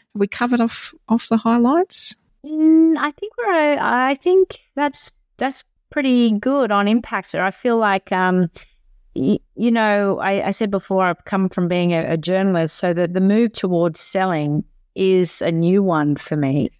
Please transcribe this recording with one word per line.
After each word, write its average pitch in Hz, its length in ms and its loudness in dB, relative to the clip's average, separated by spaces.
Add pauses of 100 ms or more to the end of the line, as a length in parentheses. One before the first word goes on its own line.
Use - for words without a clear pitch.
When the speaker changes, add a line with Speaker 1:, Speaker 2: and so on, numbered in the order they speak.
(140)
Speaker 1:
Have 208 60 -10
we 202 80 0
covered 247 340 -2
off, - 320 -4 (160)
off 226 200 0
the 226 80 2
highlights? 240 800 0 (300)
Speaker 2:
Mm, 320 520 4
I 294 140 -2
think 415 260 -12
we're, 330 360 2
uh, 277 80 0
I 254 340 0
think 370 440 2 (160)
that's, 285 360 -4 (260)
that's - 260 -6 (280)
pretty 247 400 2
good 247 400 0
on 202 140 2
Impactor. 208 540 -2
I 185 120 -2
feel 233 260 -2
like, 202 340 -2
um, 185 380 2 (640)
y-, 147 240 0 (160)
you 233 160 0
know, 208 480 0
I, 196 280 -2
I 202 40 -2
said 202 200 -4
before, 190 320 -2
I've 175 220 -4
come 190 240 -2
from 180 180 -2
being 175 260 0
a, 165 200 -2
a 165 40 0
journalist, 175 600 -2
so 175 160 -2
that 170 200 -2
the 185 80 0
move 214 320 2
towards 175 460 -2
selling 156 640 -2 (300)
is 185 480 0
a 170 100 -2
new 175 320 2
one 151 320 0
for 151 220 -6
me. 147 320 -2 (100)